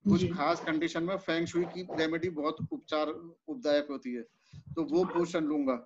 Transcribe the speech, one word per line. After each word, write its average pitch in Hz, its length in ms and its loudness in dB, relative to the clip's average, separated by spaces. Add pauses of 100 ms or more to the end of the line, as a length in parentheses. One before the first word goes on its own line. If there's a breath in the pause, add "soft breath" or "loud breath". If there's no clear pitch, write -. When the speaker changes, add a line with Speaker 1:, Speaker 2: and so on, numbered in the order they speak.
Speaker 1:
कुछ 185 120 8
Speaker 2:
जी। 175 80 4
Speaker 1:
खास 165 360 0
condition 165 380 0
में 190 140 0
feng 170 300 0
shui 170 180 0
की 175 180 -6
remedy 160 460 0
बहुत 156 280 -2 (160)
उपचार 151 340 -2 (420)
उपदायक 147 420 2
होती 127 240 -6
है, 117 80 -6 (340 loud breath)
तो - 260 -6
वो 160 220 4
पोर्शन 170 400 0
लूंगा। 147 300 2 (120)